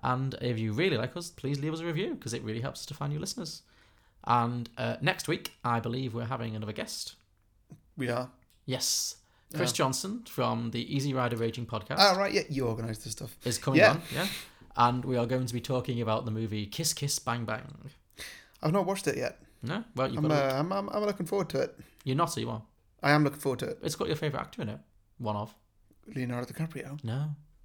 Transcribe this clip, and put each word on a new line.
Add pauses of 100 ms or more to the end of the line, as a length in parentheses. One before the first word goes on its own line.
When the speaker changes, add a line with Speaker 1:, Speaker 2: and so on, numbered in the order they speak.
Speaker 1:
And
if
you
really
like
us,
please
leave
us
a
review,
'cause
it
really
helps
us
to
find
new
listeners. (600)
And,
uh,
next
week, (100)
I
believe
we're
having
another
guest. (840)
Speaker 2:
We
are. (340)
Speaker 1:
Yes. (360)
Chris
Speaker 2:
Yeah.
Speaker 1:
Johnson
from
the
Easy
Rider
Raging
podcast
Speaker 2:
Oh,
right,
yeah,
you
organised
this
stuff.
Speaker 1:
Is
coming
Speaker 2:
Yeah.
Speaker 1:
on, (120)
yeah. (500)
And
we
are
going
to
be
talking
about
the
movie
Kiss
Kiss
Bang
Bang. (720)
Speaker 2:
I've
not
watched
it
yet. (220)
Speaker 1:
No? (120)
Well,
you've
Speaker 2:
I'm,
Speaker 1:
got
to
Speaker 2:
uh,
I'm,
I'm,
I'm
looking
forward
to
it. (260)
Speaker 1:
You're
not,
or
you
are? (400)
Speaker 2:
I
am
looking
forward
to
it.
Speaker 1:
It's
got
your
favourite
actor
in
it. (400)
One
of. (540)
Speaker 2:
Leonardo
DiCaprio?
Speaker 1:
No. (300)